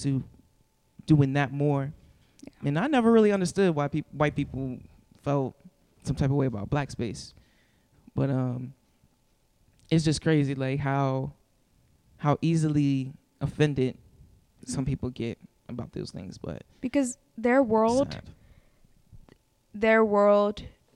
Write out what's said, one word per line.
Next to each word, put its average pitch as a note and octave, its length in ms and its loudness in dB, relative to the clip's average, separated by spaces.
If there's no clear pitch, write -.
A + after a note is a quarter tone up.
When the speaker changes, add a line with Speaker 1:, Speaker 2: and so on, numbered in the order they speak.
Speaker 1:
to C3+ 200 -2
doing C#3+ 280 4
that C#3 200 -2
more. C#3+ 400 -2
Speaker 2:
Yeah. - 240 -10
Speaker 1:
And C#3+ 120 0
I A3+ 80 0
never B3 260 4
really G#3+ 180 6
understood F#3+ 420 2
why C#3+ 140 0
peop-, D3+ 240 -6
white D3 240 0
people C3 420 -6
felt C#3+ 320 -2
some C3 140 -4
type C#3+ 120 2
of C#3 60 0
way C#3 120 2
about G#2 220 -6
black D3 220 -2
space. - 420 -8
But, C3+ 160 -2
um, B2+ 440 -4
it's D#3+ 140 2
just D3+ 180 0
crazy, D3 320 2
like, C3+ 260 -4
how, C#3 520 -2
how D3 240 0
easily D3 720 0
offended C#3 580 -2
some C#3+ 180 -6
people C3 280 -4
get A2+ 260 -8
about B2 240 -12
those G2+ 180 -10
things, - 260 -14
but - 260 -12
Speaker 2:
Because B3+ 360 -2
their A#3+ 260 2
world A3+ 480 2
Speaker 1:
sad. - 120 -12
Speaker 2:
their A3 300 4
world G#3 600 4